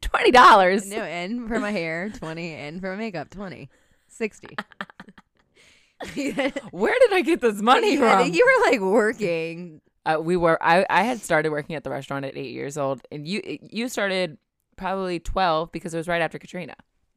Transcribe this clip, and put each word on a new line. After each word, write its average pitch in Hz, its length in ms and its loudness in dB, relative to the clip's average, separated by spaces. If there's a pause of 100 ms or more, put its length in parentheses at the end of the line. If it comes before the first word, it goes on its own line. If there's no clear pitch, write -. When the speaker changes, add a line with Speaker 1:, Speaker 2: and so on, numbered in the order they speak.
Speaker 1:
twenty - 300 0
dollars?" 214 580 8
Speaker 2:
No, 214 140 -8
and 185 460 -8
for 226 100 -4
my 208 140 -4
hair, 170 380 -6
twenty, 165 420 -10
and 147 280 -12
for 190 120 -8
my 185 40 -10
makeup, 202 340 -10
twenty. 175 380 -14 (380)
Sixty. - 500 -12 (1400)
<laughs> - 140 -14 (560)
Speaker 1:
Where 214 300 -2
did 466 120 6
I 370 100 2
get 311 180 0
this 208 200 0
money 269 340 4
Speaker 2:
I 285 60 2
Speaker 1:
from? 208 220 6
Speaker 2:
think 180 140 0
you 453 100 6
were, 494 240 4
like, 208 100 2
working. 180 1000 -2 (260)
Speaker 1:
Uh, 160 140 0
we 170 160 0
were. 170 260 2
I, 175 260 4
I 170 140 4
had 233 180 -2
started 156 300 0
working 151 260 -6
at 139 80 -10
the 135 60 -8
restaurant 139 340 -6
at 135 120 -10
eight 135 160 -10
years 135 260 -8
old, 135 240 -4 (100)
and 147 160 -12
you, 170 320 -6
you 226 280 -8
started 190 500 -2 (380)
probably 185 440 -6
twelve 165 520 0
because 160 200 -10
it 165 60 -6
was 165 100 -6
right 170 140 0
after 156 160 -4
Katrina. 170 360 -14 (420)